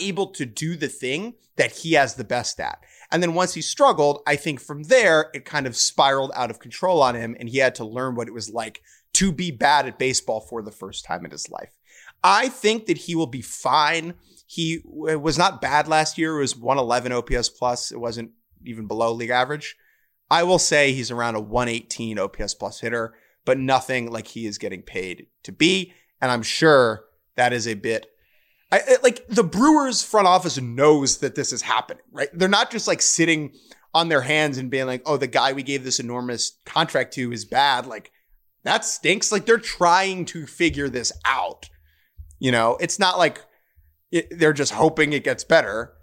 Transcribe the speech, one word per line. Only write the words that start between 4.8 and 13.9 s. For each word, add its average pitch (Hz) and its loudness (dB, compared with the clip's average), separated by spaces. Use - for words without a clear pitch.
there, 180 4
it 131 -14
kind 143 -4
of 117 -8
spiraled 139 2
out 120 -4
of 113 -14
control 165 0
on 127 4
him, 117 -8
and 120 -12
he 127 -2
had 127 4
to 117 -10
learn 123 -6
what 117 -6
it 110 -14
was 107 -12
like 110 -8
to 185 2
be 175 -6
bad 143 2
at 120 -10
baseball 127 -2
for 117 -12
the 104 -12
first 98 -14
time 87 -8
in 73 -16
his 73 -14
life. - -16
I 208 4
think 220 -2
that 165 -2
he - -8
will 160 0
be 123 -10
fine. 156 0